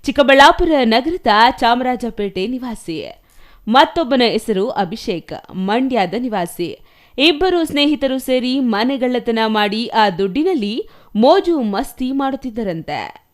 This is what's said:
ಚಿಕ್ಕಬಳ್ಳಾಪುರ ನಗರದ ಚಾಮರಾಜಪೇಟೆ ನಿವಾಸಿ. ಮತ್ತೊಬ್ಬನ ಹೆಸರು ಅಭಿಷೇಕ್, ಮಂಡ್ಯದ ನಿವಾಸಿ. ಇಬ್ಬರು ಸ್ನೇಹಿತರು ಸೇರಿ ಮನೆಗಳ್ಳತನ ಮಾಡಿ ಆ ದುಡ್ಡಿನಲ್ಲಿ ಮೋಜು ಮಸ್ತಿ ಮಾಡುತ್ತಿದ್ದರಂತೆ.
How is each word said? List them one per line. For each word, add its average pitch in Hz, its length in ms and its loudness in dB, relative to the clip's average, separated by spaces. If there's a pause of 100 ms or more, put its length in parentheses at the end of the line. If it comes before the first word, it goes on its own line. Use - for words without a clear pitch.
ಚಿಕ್ಕಬಳ್ಳಾಪುರ 285 760 6 (120)
ನಗರದ 269 400 0 (280)
ಚಾಮರಾಜಪೇಟೆ 233 800 -2 (120)
ನಿವಾಸಿ. 226 420 -10 (680)
ಮತ್ತೊಬ್ಬನ 262 680 2
ಹೆಸರು 208 300 -2 (180)
ಅಭಿಷೇಕ್, 180 500 -8 (360)
ಮಂಡ್ಯದ 226 460 0 (100)
ನಿವಾಸಿ. 175 440 -4 (600)
ಇಬ್ಬರು 349 300 0 (120)
ಸ್ನೇಹಿತರು 285 560 0
ಸೇರಿ 254 260 -2 (220)
ಮನೆಗಳ್ಳತನ 240 640 -2 (180)
ಮಾಡಿ 208 260 -2 (200)
ಆ - 20 4 (160)
ದುಡ್ಡಿನಲ್ಲಿ 220 540 -2 (400)
ಮೋಜು 330 420 4 (180)
ಮಸ್ತಿ 254 320 -6 (140)
ಮಾಡುತ್ತಿದ್ದರಂತೆ. 226 800 -6 (320)